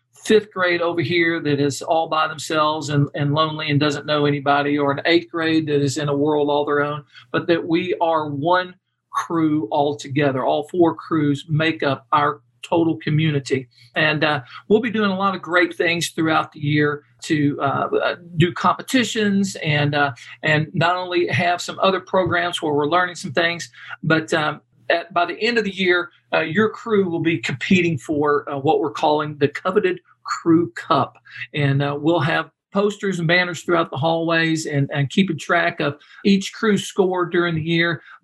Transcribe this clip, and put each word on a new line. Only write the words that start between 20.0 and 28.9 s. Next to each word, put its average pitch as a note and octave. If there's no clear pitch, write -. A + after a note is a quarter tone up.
and D#3
not F3
only F3+
have F3
some E3
other F#3+
programs F3
where D3+
we're C#3+
learning F3
some D#3+
things, E3+
but, D#3
um, D3+
at, E3+
by E3+
the E3+
end A#3
of G#3+
the F#3+
year, F3+
uh, E3
your E3
crew G3+
will E3
be D#3+
competing E3+
for, D3
uh, C#3+
what C#3
we're E3